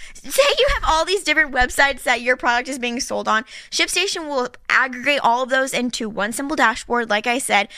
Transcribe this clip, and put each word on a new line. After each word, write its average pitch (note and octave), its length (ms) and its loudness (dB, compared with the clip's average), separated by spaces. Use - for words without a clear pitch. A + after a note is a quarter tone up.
Say - 300 0
you C5+ 160 4
have - 120 -4
all D#4+ 160 2
these F#4 200 -2
different D4+ 280 2
websites C4+ 520 0
that A#3+ 180 0
your B3 160 2
product B3 320 0
is C4+ 80 -6
being A#3+ 220 -4
sold G#3 280 -4
on. G#3+ 160 2
ShipStation F4 560 -2
will B3+ 220 -2
aggregate B3+ 540 2
all A#3 200 2
of A#3+ 60 -6
those C4 240 0
into A#3+ 360 -2
one G#3 220 -4
simple C#4+ 240 -4
dashboard, A#3+ 540 0
like G#3 180 0
I - 120 0
said, G#3 380 0